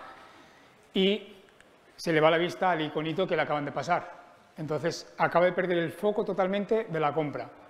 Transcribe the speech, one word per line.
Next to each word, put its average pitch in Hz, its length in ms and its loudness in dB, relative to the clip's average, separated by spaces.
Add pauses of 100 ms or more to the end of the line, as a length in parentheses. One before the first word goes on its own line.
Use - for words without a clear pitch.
(920)
y 196 440 0 (600)
se - 160 -2
le 156 80 6
va 156 100 8
la 165 60 4
vista 180 360 0
al 160 100 0
iconito 156 440 -2
que 175 100 -2
le 156 60 2
acaban 147 220 -2
de 143 80 -8
pasar. 156 460 -4 (380)
Entonces, 151 600 -6
acaba 170 300 4
de 180 60 2
perder 180 260 0
el 165 140 -2
foco 208 320 -2
totalmente 196 600 0
de 160 160 -4
la 143 140 0
compra. 135 340 -4 (220)